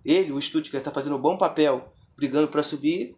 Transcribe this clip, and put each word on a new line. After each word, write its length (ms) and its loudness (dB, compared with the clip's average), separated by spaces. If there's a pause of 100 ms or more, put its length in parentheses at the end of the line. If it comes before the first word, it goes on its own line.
ele, 300 2
o 80 -4
Stuttgart, 420 -4
tá 80 -6
fazendo 240 -4
um 60 -6
bom 160 2
papel, 560 2 (220)
brigando 340 0
pra 120 0
subir, 560 -4